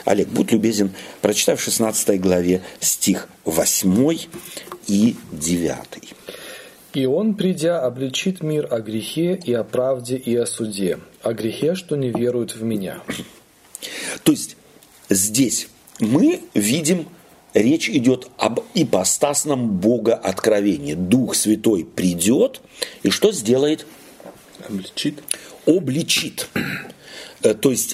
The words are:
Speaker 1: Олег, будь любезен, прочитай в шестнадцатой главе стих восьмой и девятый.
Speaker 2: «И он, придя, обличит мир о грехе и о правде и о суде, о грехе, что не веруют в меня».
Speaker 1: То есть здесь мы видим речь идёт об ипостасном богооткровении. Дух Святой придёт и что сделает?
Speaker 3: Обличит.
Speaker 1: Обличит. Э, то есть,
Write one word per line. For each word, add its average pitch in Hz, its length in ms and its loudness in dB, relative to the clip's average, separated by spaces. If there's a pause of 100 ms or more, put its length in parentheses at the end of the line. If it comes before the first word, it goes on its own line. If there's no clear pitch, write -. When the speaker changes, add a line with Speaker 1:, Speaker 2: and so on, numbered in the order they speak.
Speaker 1:
Олег, 104 240 2
будь - 240 0
любезен, 104 400 2 (300)
прочитай 104 340 2
в 123 60 -6
шестнадцатой 107 560 -2
главе 90 440 2 (200)
стих - 480 0 (160)
восьмой 101 840 0 (600)
и 104 280 2 (160)
девятый. 80 760 -4 (840)
Speaker 2:
«И 135 120 0
он, 190 300 2
придя, 170 440 0
обличит 131 640 -4
мир 151 260 -2
о 117 100 -2
грехе 113 600 -2
и 120 120 -2
о 113 100 0
правде 123 540 -2
и 120 180 -2
о 120 100 2
суде, 101 540 -4 (220)
о 117 120 -2
грехе, 113 420 -2
что 180 200 -6
не 135 140 0
веруют 120 460 -2
в 110 80 -8
меня». 104 360 -4 (1200)
Speaker 1:
То - 80 8
есть - 260 -2 (520)
здесь 107 600 2 (320)
мы 277 400 4 (120)
видим 147 540 0 (480)
речь 131 340 4
идёт 127 480 2
об 110 220 0 (140)
ипостасном 135 960 0 (100)
богооткровении. 104 1120 2
Дух 95 420 0
Святой 107 500 2
придёт 95 760 0 (400)
и 190 80 0
что 202 220 4
сделает? 143 540 0 (800)
Speaker 3:
Обличит. 107 560 -6 (420)
Speaker 1:
Обличит. 156 840 0 (920)
Э, 110 100 6
то 135 180 2
есть, - 220 -2